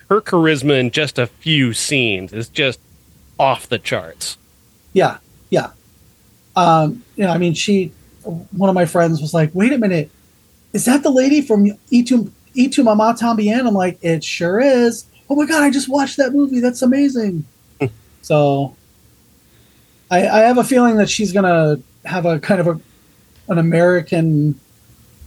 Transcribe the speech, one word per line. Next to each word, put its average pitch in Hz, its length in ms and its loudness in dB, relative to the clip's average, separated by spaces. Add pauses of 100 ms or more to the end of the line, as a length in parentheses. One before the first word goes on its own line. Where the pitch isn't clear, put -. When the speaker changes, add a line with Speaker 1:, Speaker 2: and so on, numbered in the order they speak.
Speaker 1:
her 208 140 2
charisma 151 580 0
in 127 100 -2
just 151 280 -4
a 120 80 -2
few 135 480 -2
scenes 107 580 -4
is 113 160 -10
just 135 320 -4 (580)
off 135 300 -2
the 120 100 -4
charts. - 600 -10 (560)
Speaker 2:
Yeah, 170 240 0 (320)
yeah. 151 180 -2 (880)
Um, 165 460 2 (140)
you 208 80 -4
know, 185 60 0
I 165 80 -2
mean, 175 160 0
she, 190 380 -2 (320)
one 190 460 -4
of 185 40 0
my 180 120 2
friends 165 340 0
was 151 140 -8
like, 156 180 2
"Wait 202 200 0
a 294 60 -2
minute, 185 320 -2 (600)
is - 140 -4
that 277 160 2
the 311 80 0
lady 269 320 2
from 208 220 2 (260)
Y 240 160 4
Tu, 240 260 0 (240)
Y 262 120 2
Tu - 140 0
Mamá 220 360 2
También?" 226 480 0
I'm 220 80 0
like, 185 260 -2
"It 165 240 -2
sure 180 360 -2
is." 247 440 2 (240)
"Oh 285 60 -2
my 294 120 0
God, 311 160 0
I 285 80 4
just 277 180 -4
watched 269 300 -4
that 262 140 0
movie. 269 280 0
That's 247 220 -2
amazing." 247 600 0 (360)
Speaker 1:
<laughs> 135 100 -2 (320)
Speaker 2:
So, 143 540 0 (1300)
I, 185 180 2
I 214 120 2
have 240 180 4
a 240 60 2
feeling 240 340 2
that 202 100 2
she's 202 240 -4
gonna 170 480 2 (240)
have 175 220 -6
a 165 120 0
kind 185 220 0
of 160 80 0
a, 165 120 -4 (680)
an 175 80 0
American 165 1040 0 (680)